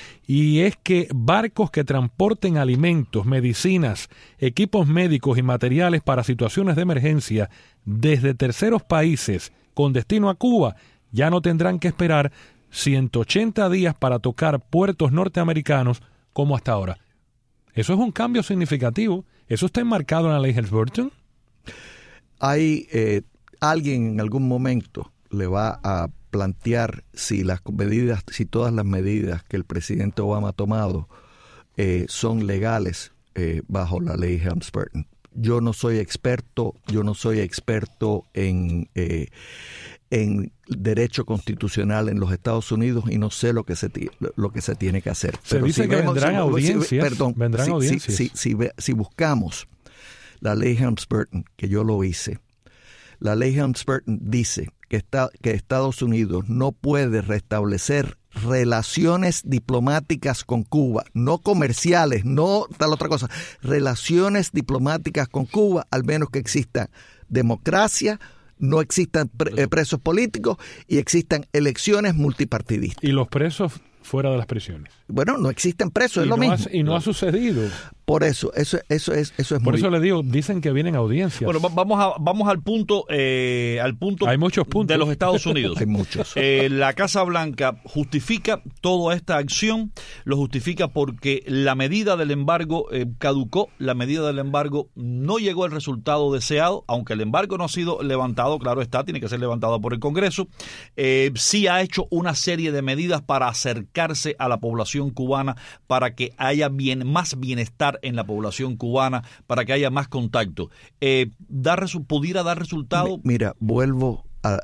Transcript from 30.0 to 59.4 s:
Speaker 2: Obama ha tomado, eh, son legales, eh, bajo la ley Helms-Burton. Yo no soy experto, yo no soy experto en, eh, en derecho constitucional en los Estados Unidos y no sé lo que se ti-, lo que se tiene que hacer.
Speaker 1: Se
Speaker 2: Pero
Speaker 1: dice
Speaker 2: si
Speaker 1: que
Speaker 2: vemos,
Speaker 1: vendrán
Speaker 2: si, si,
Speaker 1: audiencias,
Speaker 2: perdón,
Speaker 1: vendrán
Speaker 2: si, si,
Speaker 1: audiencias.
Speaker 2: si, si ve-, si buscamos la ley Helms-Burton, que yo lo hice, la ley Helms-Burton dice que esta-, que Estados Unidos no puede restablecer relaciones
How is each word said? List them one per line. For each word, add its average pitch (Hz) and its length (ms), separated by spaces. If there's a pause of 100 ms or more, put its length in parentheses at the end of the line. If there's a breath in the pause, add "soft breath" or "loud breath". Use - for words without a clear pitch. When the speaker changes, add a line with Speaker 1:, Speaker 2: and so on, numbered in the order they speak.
Speaker 2:
Obama 101 280
ha - 20
tomado, 101 560 (680 loud breath)
eh, 90 320
son 113 380
legales, 101 680 (220)
eh, 82 340
bajo 90 320
la 85 160
ley 87 260
Helms-Burton. 87 640 (260)
Yo 120 280
no 117 120
soy 113 260
experto, 123 760 (140)
yo 107 160
no 104 100
soy 110 260
experto 107 840 (100)
en, 90 600
eh, 82 340 (840 loud breath)
en 104 420 (140)
derecho 110 580
constitucional 107 840
en 101 100
los 92 140
Estados 113 400
Unidos 117 380
y - 80
no 104 120
sé 120 220
lo 113 120
que 87 120
se 110 120
ti-, - 220 (260)
lo 101 140
que 110 120
se - 120
tiene 95 280
que 104 80
hacer. - 320
Speaker 1:
Se - 140
Speaker 2:
Pero 131 100
Speaker 1:
dice 165 180
Speaker 2:
si 196 40
Speaker 1:
que 196 80
Speaker 2:
vemos, 151 180
Speaker 1:
vendrán 143 180
Speaker 2:
si, 196 40
si, 190 60 (300)
Speaker 1:
audiencias, 156 360
Speaker 2:
perdón, 123 280
Speaker 1:
vendrán 117 300
Speaker 2:
si, 165 40
si, 175 40
Speaker 1:
audiencias. 135 420
Speaker 2:
si, 123 180
si - 200
ve-, 113 240
si - 140
buscamos 113 760 (720 loud breath)
la 107 140
ley 117 220
Helms-Burton, 110 680 (120)
que 101 120
yo 104 160
lo 104 200
hice, - 340 (840 loud breath)
la 107 160
ley 131 200
Helms-Burton 131 680
dice 110 480 (180)
que 113 80
esta-, 131 340 (120)
que 113 100
Estados 131 500
Unidos 107 460
no 127 240
puede 135 500
restablecer 104 920 (140)
relaciones 127 1120